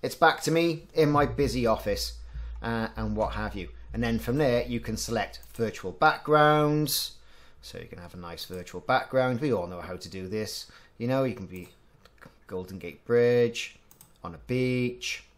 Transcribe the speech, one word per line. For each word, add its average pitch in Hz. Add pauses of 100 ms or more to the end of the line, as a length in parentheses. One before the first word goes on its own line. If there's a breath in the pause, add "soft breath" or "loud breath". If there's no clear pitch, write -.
It's -
back -
to 156
me 165 (100)
in 156
my 147
busy 123
office, 107 (420 loud breath)
uh, 113
and 107
what 104
have 104
you. 90 (240 soft breath)
And 113
then 113
from 123
there, 123
you 117
can 107
select 107 (140)
virtual 101
backgrounds. 151 (480 soft breath)
So -
you -
can -
have 87
a 92
nice 85
virtual 90
background. 127
We 139
all 90
know 90
how 90
to 90
do 92
this. 107 (280 loud breath)
You 117
know, 131
you 131
can 95
be 90 (800)
Golden 92
Gate 85
Bridge, 120 (480)
on 85
a -
beach 123 (140)